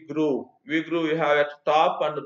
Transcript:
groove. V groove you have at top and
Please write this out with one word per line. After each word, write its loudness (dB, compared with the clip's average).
groove. -2
V -2
groove -2
you 0
have 2
at 2
top 2
and -2